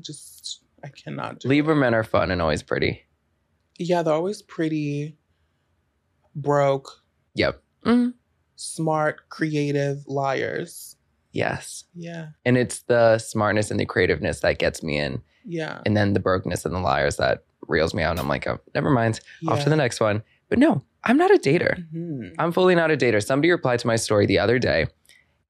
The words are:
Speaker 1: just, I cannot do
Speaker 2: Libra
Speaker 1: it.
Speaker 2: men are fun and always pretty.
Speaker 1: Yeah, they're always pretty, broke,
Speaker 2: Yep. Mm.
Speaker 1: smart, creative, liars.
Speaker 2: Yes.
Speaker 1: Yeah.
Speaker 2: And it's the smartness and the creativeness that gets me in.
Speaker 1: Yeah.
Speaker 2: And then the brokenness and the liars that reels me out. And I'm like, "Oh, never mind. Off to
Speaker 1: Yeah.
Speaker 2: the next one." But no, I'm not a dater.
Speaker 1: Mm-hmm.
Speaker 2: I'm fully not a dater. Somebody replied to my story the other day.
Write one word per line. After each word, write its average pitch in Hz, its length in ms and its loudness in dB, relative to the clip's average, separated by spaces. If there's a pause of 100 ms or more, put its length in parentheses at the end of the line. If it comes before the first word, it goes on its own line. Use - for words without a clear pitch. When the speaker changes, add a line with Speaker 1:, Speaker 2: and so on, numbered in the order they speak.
Speaker 1:
just, - 640 -16 (220)
I 147 40 -16
cannot - 520 -12
do - 80 -6
Speaker 2:
Libra 147 260 4
Speaker 1:
it. 151 40 4
Speaker 2:
men 127 160 4
are 110 100 2
fun 92 260 0
and 90 100 0
always 78 220 0
pretty. - 400 -2 (760)
Speaker 1:
Yeah, 175 240 0
they're 160 120 2
always 185 280 -4
pretty, 151 760 -6 (1160)
broke, 143 680 0 (320)
Speaker 2:
Yep. 73 280 -2 (220)
Mm. 240 300 2 (420)
Speaker 1:
smart, 156 720 -4
creative, 143 800 -2
liars. 135 920 -6 (360)
Speaker 2:
Yes. - 520 -6 (100)
Speaker 1:
Yeah. 170 340 -14 (160)
Speaker 2:
And 123 120 4
it's - 260 -2
the 113 360 4
smartness 104 520 -2
and 101 80 -4
the 98 80 -2
creativeness 87 540 0
that 80 180 0
gets 80 240 -2
me 73 160 -2
in. 71 240 -4 (220)
Speaker 1:
Yeah. 165 420 -8
Speaker 2:
And 104 100 2
then 101 180 2
the 101 60 0
brokenness 92 440 -2
and 76 100 -4
the 92 60 -2
liars 71 360 0
that - 280 0 (220)
reels 78 280 0
me 85 80 -2
out. 80 100 0
And 87 80 -4
I'm 69 80 -4
like, 69 180 -2
"Oh, - 120 -4 (160)
never 156 160 0
mind. 113 300 2 (260)
Off 147 120 0
to 143 60 -4
Speaker 1:
Yeah. 143 60 2
Speaker 2:
the 156 60 4
next 135 240 0
one." 107 220 0 (260)
But - 100 0
no, 247 240 4 (220)
I'm 247 120 4
not 349 140 4
a 392 80 8
dater. - 540 0
Speaker 1:
Mm-hmm. 156 460 -8
Speaker 2:
I'm 160 140 0
fully 185 220 4
not 165 160 2
a 156 60 2
dater. 117 260 2
Somebody 143 280 2
replied 131 300 2
to - 60 -4
my 113 100 2
story 104 300 2
the 92 120 4
other 107 200 2
day. 80 280 0 (640)